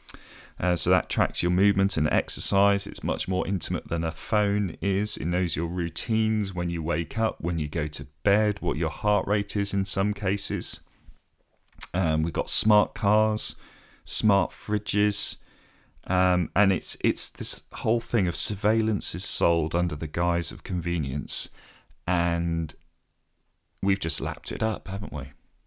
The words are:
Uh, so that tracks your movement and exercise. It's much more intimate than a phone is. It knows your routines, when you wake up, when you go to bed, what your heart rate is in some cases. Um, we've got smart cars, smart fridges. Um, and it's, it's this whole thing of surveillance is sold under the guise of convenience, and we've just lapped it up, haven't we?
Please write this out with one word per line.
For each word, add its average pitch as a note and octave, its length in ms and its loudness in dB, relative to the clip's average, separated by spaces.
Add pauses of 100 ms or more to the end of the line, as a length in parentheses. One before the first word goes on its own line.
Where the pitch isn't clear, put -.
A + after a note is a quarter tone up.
(600)
Uh, F2+ 140 0
so - 160 4
that F#2 180 2
tracks - 340 -2
your F2 100 2
movement G2 440 2
and D2+ 140 0
exercise. G2+ 760 2
It's - 180 -10
much - 240 -4
more F#2 180 -2
intimate - 420 -4
than E2 140 -4
a E2 80 -2
phone G#2 720 -2
is. G2 360 0
It - 100 -6
knows F2 280 0
your E2 140 -4
routines, G#2 840 -2
when F2 160 -4
you E2+ 140 -6
wake D#2+ 340 -4
up, A2 240 -4
when E2+ 200 -4
you D2+ 80 -4
go D2+ 180 -4
to D2 220 -8 (160)
bed, G#2 360 2
what B1+ 160 0
your D#2+ 140 -2
heart G#2 380 0
rate G#2 280 -2
is G2+ 160 0
in G2 120 0
some G2 280 0
cases. G2+ 680 0 (1120)
Um, D#2+ 300 0
we've E2 80 -4
got D#2 180 -2
smart - 440 4
cars, G#2+ 600 2 (480)
smart - 480 4
fridges. - 840 0 (720)
Um, F#2 480 2
and G2 160 4
it's, - 320 0
it's - 240 4
this - 340 0 (120)
whole A#2 260 0
thing G#2+ 260 0
of F2 80 0
surveillance A2 800 2
is F2+ 100 0
sold E2 520 2
under F2 180 0
the D2+ 140 -6
guise F2 420 0
of - 140 -14
convenience, E2 880 -2 (560)
and E2+ 680 -2 (1080)
we've G2 180 0
just - 200 -2
lapped - 300 -6
it - 120 -4
up, A2 260 -4
haven't - 240 -6
we? C#2 120 -8 (420)